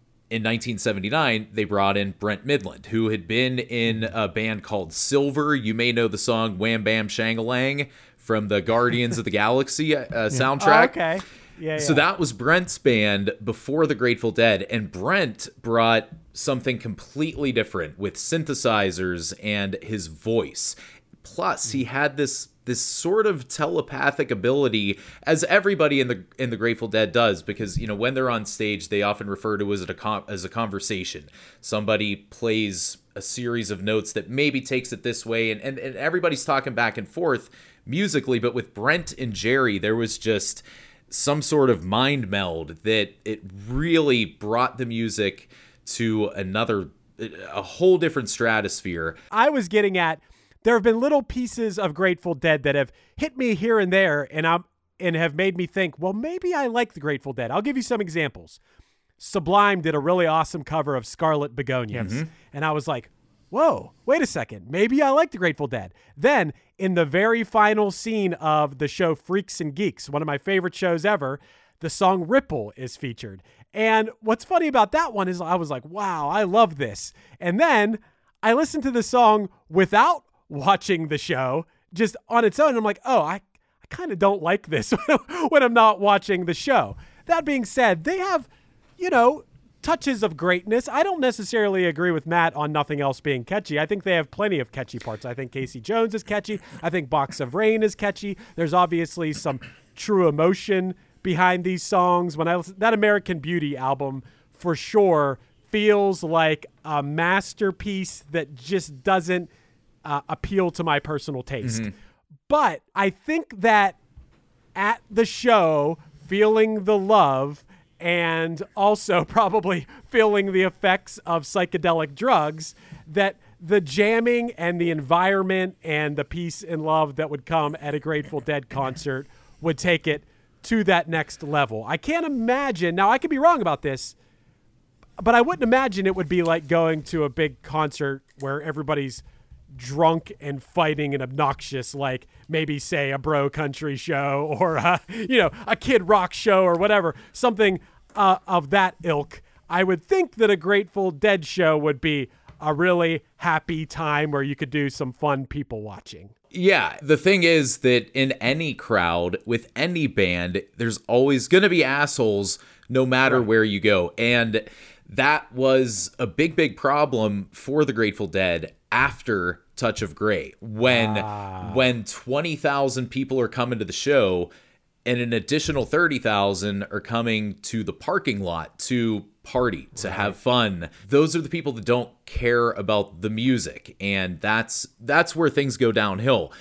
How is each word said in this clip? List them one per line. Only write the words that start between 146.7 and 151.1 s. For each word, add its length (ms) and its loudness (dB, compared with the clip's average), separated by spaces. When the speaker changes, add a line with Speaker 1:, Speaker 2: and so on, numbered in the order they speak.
Speaker 3:
whatever, 400 2
something, 480 2
uh, 300 4
of 240 0
that 320 2
ilk. 400 -4
I 140 0
would 200 0
think 340 0
that 140 4
a 60 4
Grateful 540 0